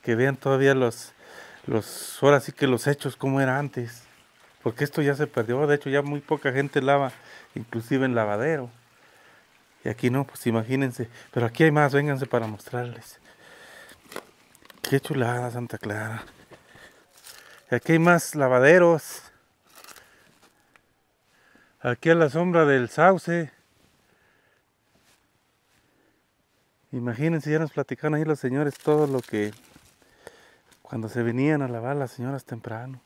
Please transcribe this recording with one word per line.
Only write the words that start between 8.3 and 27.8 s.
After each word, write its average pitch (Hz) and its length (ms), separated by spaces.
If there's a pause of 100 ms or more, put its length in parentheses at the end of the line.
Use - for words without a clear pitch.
Y 123 60
aquí 120 200
no, 135 160
pues - 220
imagínense. 123 600 (220)
Pero 120 140
aquí 117 180
hay 160 80
más, 147 220
vénganse 139 320
para 113 220
mostrarles. 117 720 (1600)
Qué 135 180
chulada 123 520
Santa 117 260
Clara. 110 460 (1500)
Y 123 40
aquí 165 180
hay 165 60
más 170 360
lavaderos. 147 880 (2500)
Aquí 123 280
a 165 60
la 160 140
sombra 165 360
del 131 240
sauce. 170 640 (3500)
Imagínense, 135 600
ya 156 80
nos 156 120
platicaron 151 440